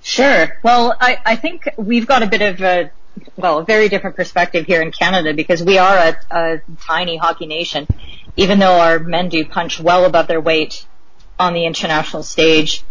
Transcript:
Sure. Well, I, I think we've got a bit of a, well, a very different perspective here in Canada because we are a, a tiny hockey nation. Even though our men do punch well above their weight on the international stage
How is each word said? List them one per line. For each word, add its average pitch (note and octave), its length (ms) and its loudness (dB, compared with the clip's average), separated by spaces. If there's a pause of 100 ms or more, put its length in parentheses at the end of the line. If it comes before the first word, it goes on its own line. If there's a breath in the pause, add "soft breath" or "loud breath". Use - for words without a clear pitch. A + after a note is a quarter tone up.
Sure. G3+ 580 0
Well, A#3 380 4
I, B3 260 2
I A3+ 100 2
think D#4 320 -6 (100)
we've A3+ 280 0
got B3+ 160 4
a A3 60 0
bit G3+ 160 0
of F#3 180 -2
a, F3+ 300 0 (440)
well, E3+ 240 0
a E3 60 -8
very G#3+ 240 2
different F#3+ 260 -4
perspective F3 520 -2
here E3 160 2
in D#3+ 80 -6
Canada F3+ 420 0
because D#3+ 300 -2
we F#3+ 160 4
are F#3+ 180 4
a, E3 200 4 (120)
a E3 320 -2 (200)
tiny E3 360 -4
hockey E3 300 -2
nation. D#3 400 -6 (500 loud breath)
Even G3 220 4
though F#3 200 6
our E3 200 4
men E3+ 300 -2
do D#3+ 160 -2
punch - 340 -6
well F3 260 4
above E3+ 220 4
their E3 140 0
weight D#3+ 440 -2 (540)
on F3+ 140 0
the E3+ 120 -2
international D#3+ 560 -4
stage D#3+ 680 2